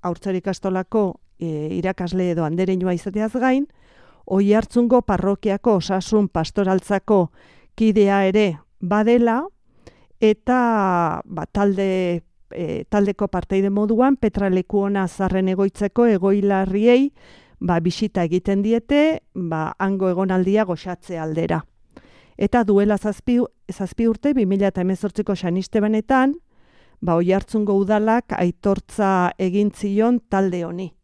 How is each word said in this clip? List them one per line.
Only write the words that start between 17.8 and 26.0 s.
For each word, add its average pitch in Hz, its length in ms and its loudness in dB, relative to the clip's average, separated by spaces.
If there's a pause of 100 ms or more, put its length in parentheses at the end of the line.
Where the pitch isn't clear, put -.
bisita 185 480 -2
egiten 196 340 0
diete, 285 600 0 (120)
ba, 160 440 -4
hango 190 320 0
egonaldia 185 540 0
goxatze 180 540 -8
aldera. 160 460 -4 (760)
Eta 233 260 2
duela 202 340 2
zazpi, 240 420 -2 (300)
zazpi 208 380 -4
urte, 254 260 0
bi 226 120 2
mila 196 280 2
hemezortziko 190 640 -4
San 180 220 -4
Estebanetan, 220 800 0 (640)